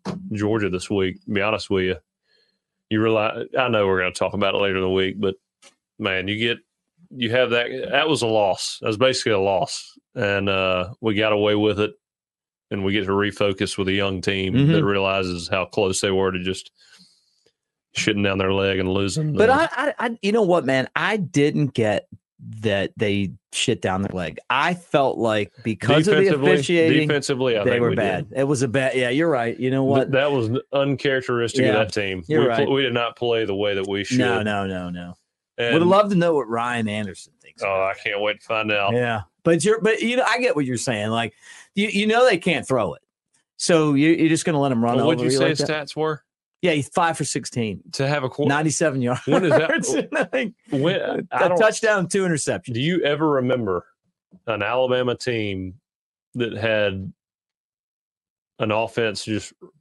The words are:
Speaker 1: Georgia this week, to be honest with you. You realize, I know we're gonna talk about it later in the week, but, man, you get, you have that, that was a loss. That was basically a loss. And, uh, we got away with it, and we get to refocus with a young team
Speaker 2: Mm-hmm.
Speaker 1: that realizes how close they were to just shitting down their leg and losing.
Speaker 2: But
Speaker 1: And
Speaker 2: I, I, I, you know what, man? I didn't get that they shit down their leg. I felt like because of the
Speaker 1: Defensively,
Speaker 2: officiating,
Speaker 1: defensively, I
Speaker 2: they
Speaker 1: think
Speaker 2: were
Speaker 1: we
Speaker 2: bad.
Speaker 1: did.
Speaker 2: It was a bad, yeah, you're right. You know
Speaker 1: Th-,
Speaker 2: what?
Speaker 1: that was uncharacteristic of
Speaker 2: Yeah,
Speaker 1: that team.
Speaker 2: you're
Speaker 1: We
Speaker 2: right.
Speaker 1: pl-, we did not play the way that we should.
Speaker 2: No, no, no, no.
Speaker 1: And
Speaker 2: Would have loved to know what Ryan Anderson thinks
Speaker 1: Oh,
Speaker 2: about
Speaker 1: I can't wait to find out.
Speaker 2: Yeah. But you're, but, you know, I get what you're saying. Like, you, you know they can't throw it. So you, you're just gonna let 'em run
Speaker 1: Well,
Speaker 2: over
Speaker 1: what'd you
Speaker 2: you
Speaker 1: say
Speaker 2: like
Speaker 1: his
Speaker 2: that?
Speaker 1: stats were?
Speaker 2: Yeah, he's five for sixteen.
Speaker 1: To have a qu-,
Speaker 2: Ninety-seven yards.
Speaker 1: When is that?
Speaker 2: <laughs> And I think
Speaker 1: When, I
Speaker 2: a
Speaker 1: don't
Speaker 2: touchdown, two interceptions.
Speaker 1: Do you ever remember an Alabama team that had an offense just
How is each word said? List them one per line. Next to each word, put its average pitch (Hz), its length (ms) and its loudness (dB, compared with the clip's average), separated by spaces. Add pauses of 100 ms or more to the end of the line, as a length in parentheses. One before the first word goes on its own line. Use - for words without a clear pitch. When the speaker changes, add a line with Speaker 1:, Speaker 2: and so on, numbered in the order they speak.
(320)
Speaker 1:
Georgia 104 380 0
this 87 220 -6
week, 95 340 -2
to 110 60 -8
be 101 100 0
honest 104 300 -2
with 95 140 0
you. 92 100 -2 (960)
You 107 100 2
realize, 113 460 0 (100)
I 131 120 0
know 104 180 2
we're 95 140 2
gonna 90 100 -2
talk 95 220 -2
about 98 200 0
it 98 60 0
later 98 160 0
in 95 80 0
the 92 80 0
week, 95 280 0
but, 95 160 -2 (600)
man, 95 300 -4
you 107 100 -4
get, 113 220 -2 (560)
you 117 160 -2
have 123 180 2
that, 120 180 0 (240)
that 143 160 2
was 131 140 0
a 117 60 0
loss. 104 540 0
That 117 60 -4
was 107 100 -2
basically 127 340 2
a 98 80 2
loss. 95 580 -2 (160)
And, 101 360 -2
uh, 92 520 0
we 113 140 0
got 107 180 2
away 104 220 2
with 104 240 2
it, 104 140 0 (760)
and 101 160 -4
we 98 80 0
get 101 120 0
to 95 60 -2
refocus 101 640 0
with 95 120 -2
a 95 60 0
young 98 280 -2
team 95 320 -2
Speaker 2:
Mm-hmm. 139 200 4
Speaker 1:
that - 120 2
realizes 95 640 -2
how 92 180 -2
close 95 360 -2
they 101 100 0
were 95 200 0
to 92 80 -6
just 90 300 -8 (1300)
shitting 101 280 0
down 98 140 2
their 95 160 0
leg 98 240 0
and 92 160 -2
losing. 101 400 -2
Speaker 2:
But 208 160 4
Speaker 1:
And 277 120 4
Speaker 2:
I, 330 100 -2
I, 285 260 -4
I, 233 240 -4
you 202 100 0
know 226 120 2
what, 175 220 2
man? 131 300 0
I 185 220 -2
didn't 147 560 0
get 107 340 0 (520)
that 101 380 -2
they 101 340 0 (220)
shit - 280 0
down 95 200 -2
their 98 120 -6
leg. 82 240 -6 (120)
I 147 240 0
felt 147 440 0
like 107 360 0 (100)
because 143 460 2
of 151 80 6
the 190 60 6
Speaker 1:
Defensively, 143 300 4
Speaker 2:
officiating, 156 540 2
Speaker 1:
defensively, 131 500 0
I 101 60 0
Speaker 2:
they 120 80 2
Speaker 1:
think 120 100 2
Speaker 2:
were 117 100 2
Speaker 1:
we - 40 0
Speaker 2:
bad. 98 340 -2
Speaker 1:
did. - 100 -6
Speaker 2:
It 135 60 2
was 139 180 0
a 135 40 -2
bad, 131 280 0
yeah, 123 140 0
you're 160 200 0
right. 117 280 -2
You 127 140 -2
know 135 140 0
Speaker 1:
Th-, 131 40 2 (100)
Speaker 2:
what? 135 120 0
Speaker 1:
that 135 200 2
was 117 180 0 (240)
uncharacteristic 131 880 0
of 107 60 4
Speaker 2:
Yeah, 104 60 4
Speaker 1:
that 107 200 0
team. 95 340 -4
Speaker 2:
you're 151 140 2
Speaker 1:
We 131 60 4
Speaker 2:
right. 120 180 2
Speaker 1:
pl-, 131 80 0
we 139 80 2
did 123 120 0
not 120 220 -2
play 113 300 0
the 98 100 -2
way 101 200 0
that 95 120 -2
we 98 160 -2
should. 127 140 -2
Speaker 2:
No, 120 260 2
no, 104 240 -2
no, 90 220 -6
no. 87 240 -12 (440)
Speaker 1:
And 120 160 0
Speaker 2:
Would 165 100 4
have 175 60 4
loved 202 200 4
to 196 80 2
know 170 160 4
what 127 160 0
Ryan 117 400 -2
Anderson 104 420 -8 (100)
thinks - 220 -18
Speaker 1:
Oh, 101 40 -2
Speaker 2:
about 95 240 0
Speaker 1:
I - 20 -4
can't 101 260 -6
wait 104 220 -2
to - 40 -20
find 110 260 -2
out. 101 220 0
Speaker 2:
Yeah. 120 280 -2 (220)
But 165 200 2
you're, 214 160 2
but, 220 220 0
you 240 160 0
know, 254 100 2
I 233 120 0
get 247 160 0
what 147 100 0
you're 123 120 -4
saying. 110 340 -4
Like, 113 220 -2 (420)
you, 202 140 0
you 202 180 0
know 233 200 4
they 202 120 4
can't 147 280 -2
throw 104 280 0
it. - 60 -20 (540)
So 156 380 4
you, 147 160 4
you're 160 200 4
just 160 160 2
gonna 151 140 0
let 139 140 2
'em 117 100 2
run 120 140 2
Speaker 1:
Well, 117 80 2
Speaker 2:
over 117 100 4
Speaker 1:
what'd 123 60 -2
you 123 100 0
Speaker 2:
you 139 60 2
Speaker 1:
say - 60 4
Speaker 2:
like - 80 4
Speaker 1:
his 147 80 -2
Speaker 2:
that? 151 280 -4
Speaker 1:
stats - 80 -14
were? 156 280 -2 (400)
Speaker 2:
Yeah, 175 80 4
he's 147 160 0
five 165 300 2
for 147 80 -2
sixteen. 110 560 -4 (120)
Speaker 1:
To 135 140 -2
have 147 160 0
a 127 60 -2
qu-, 143 160 -2
Speaker 2:
Ninety-seven 147 560 0
yards. 123 260 -2
Speaker 1:
When 180 160 2
is 165 80 2
that? 320 560 0
Speaker 2:
<laughs> - 40 -
And 302 60 -4
I 269 60 0
think 254 320 -4 (140)
Speaker 1:
When, 151 260 0 (340)
I - 160 0
Speaker 2:
a 175 40 4
Speaker 1:
don't 180 80 2
Speaker 2:
touchdown, 214 500 2
two 190 160 0
interceptions. 131 500 -2
Speaker 1:
Do 117 60 -4
you 165 240 0
ever 147 260 2
remember 123 560 0 (640)
an 104 160 -2
Alabama 123 520 0
team 101 600 -4 (600)
that 117 180 -4
had 101 580 -2 (1500)
an 110 120 0
offense 110 540 -2
just 107 280 -6 (280)